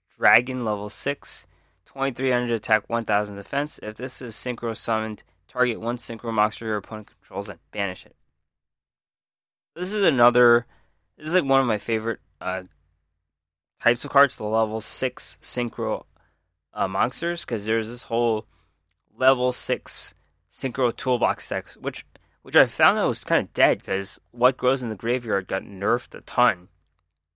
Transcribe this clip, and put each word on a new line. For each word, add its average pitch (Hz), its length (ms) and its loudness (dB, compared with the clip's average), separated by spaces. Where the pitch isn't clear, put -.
dragon, 123 480 4
level 104 240 -2
six. - 600 -8
Twenty-three 135 440 -2
hundred 123 220 0
attack, 107 360 0
one 117 160 -2
thousand 104 300 0
defense. 139 480 -6
If 107 140 -8
this 127 260 -10
is 117 140 -10
synchro 117 400 -6
summoned, 110 480 -4
target 123 320 0
one 120 160 -4
synchro 117 360 -8
monster 107 340 0
your 110 100 -2
opponent 107 320 -8
controls 101 400 -10
and 95 100 -8
banish 98 340 -6
it. - 80 -20
This 180 180 -6
is 208 120 0
another, 120 600 6
this 151 120 -12
is, 165 60 0
like, 170 100 2
one 135 160 4
of 131 60 2
my 110 120 0
favorite, 113 420 -4
uh, 92 240 -6
types 120 240 2
of 135 60 -6
cards, 139 260 4
the 110 80 -8
level 110 380 0
six - 580 -6
synchro, 113 640 -4
uh, 104 120 0
monsters, 123 580 -2
'cause 104 200 -6
there's 110 240 0
this 120 140 -12
whole 117 440 0
level 127 340 4
six - 640 -4
synchro 123 420 0
toolbox 110 540 0
deck, 98 240 -6
which, - 320 -8
which 139 140 0
I 139 100 8
found 180 320 2
that 190 60 2
was 226 200 -2
kinda 139 300 0
dead, 131 300 4
'cause 98 340 -4
What 123 240 4
Grows 127 260 2
in 117 60 -4
the 107 60 -2
Graveyard 113 520 -2
got 95 160 -4
nerfed 101 520 -2
a 98 80 -14
ton. 98 460 2